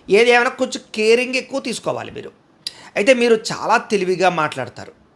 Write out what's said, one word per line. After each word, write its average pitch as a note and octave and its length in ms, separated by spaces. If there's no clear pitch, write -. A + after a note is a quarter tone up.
ఏది A#3 280
ఏమైనా B3+ 240
కొంచెం - 220
కేరింగ్ A#3+ 460
ఎక్కువ C4 260
తీసుకోవాలి A#2 480
మీరు. - 160
అయితే G#3 140
మీరు A#3 160
చాలా D#3 260
తెలివిగా F#3 400
మాట్లాడతారు, B2+ 520